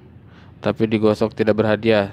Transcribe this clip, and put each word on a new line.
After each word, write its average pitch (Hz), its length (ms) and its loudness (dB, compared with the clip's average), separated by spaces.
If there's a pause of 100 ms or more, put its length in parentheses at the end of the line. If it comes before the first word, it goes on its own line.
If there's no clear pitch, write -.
(600)
Tapi 110 240 -2
digosok 107 480 0
tidak 107 240 0
berhadiah, 107 560 0